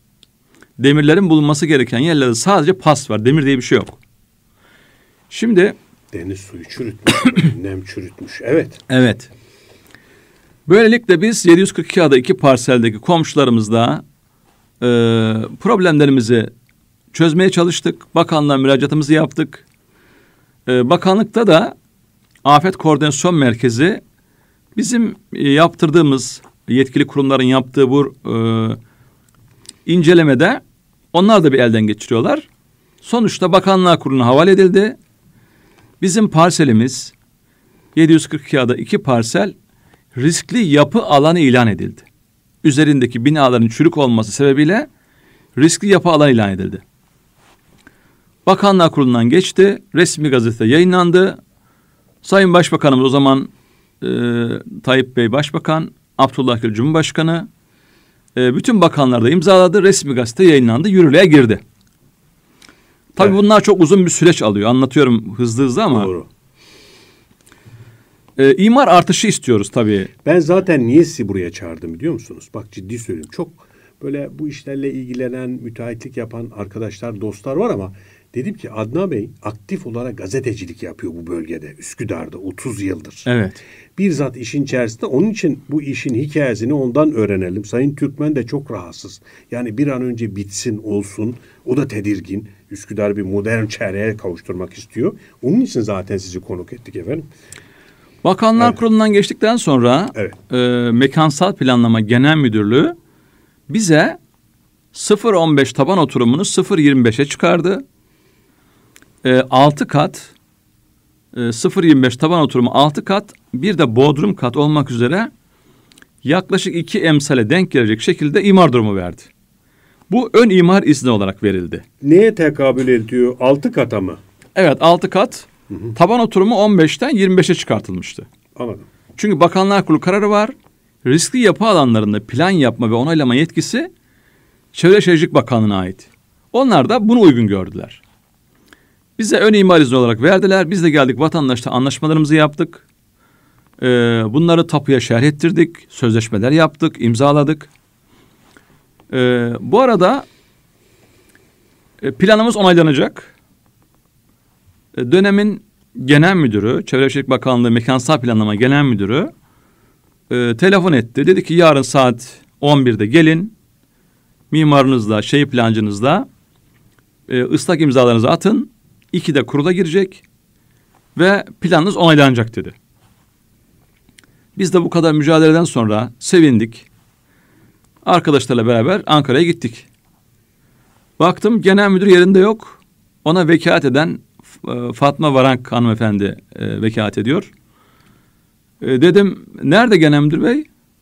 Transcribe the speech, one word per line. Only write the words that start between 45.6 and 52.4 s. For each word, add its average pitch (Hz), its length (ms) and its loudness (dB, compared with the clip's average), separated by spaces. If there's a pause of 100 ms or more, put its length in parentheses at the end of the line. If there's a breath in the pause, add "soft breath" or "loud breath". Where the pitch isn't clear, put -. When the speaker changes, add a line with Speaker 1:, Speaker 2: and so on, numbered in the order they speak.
Speaker 1:
yapı 175 200 2
alanı 147 220 4
ilan 110 200 2
edildi. 95 320 -8 (1600 soft breath)
Bakanlar 190 440 2
Kurulu'ndan 123 400 0
geçti, 185 520 2 (120)
resmi 151 340 -2
gazetede 113 400 0
yayınlandı. 180 680 2 (840)
Sayın 190 320 2